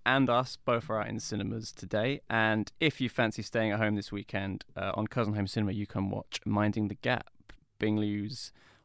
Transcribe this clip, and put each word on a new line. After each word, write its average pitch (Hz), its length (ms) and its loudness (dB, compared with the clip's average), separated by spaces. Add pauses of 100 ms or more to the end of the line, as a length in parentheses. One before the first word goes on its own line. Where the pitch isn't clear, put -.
and 127 240 6
Us, 127 260 2
both 117 320 0
are 110 120 0
out 104 80 -4
in 110 100 -6
cinemas 107 540 -4
today, 110 480 -2 (100)
and 110 480 4
if 156 220 2
you 127 80 2
fancy 113 340 0
staying 110 300 0
at 107 80 0
home 107 160 4
this 98 160 -4
weekend, 98 520 -6 (120)
uh, 95 180 -2
on 107 140 -2
Cousin 107 260 0
Home 101 140 0
Cinema 104 240 0
you 101 160 -2
can 98 220 -2
watch - 360 -6
Minding 104 420 2
the 101 60 -4
Gap, - 360 -2 (500)
Bing 107 160 2
Liu's 104 560 -4 (320)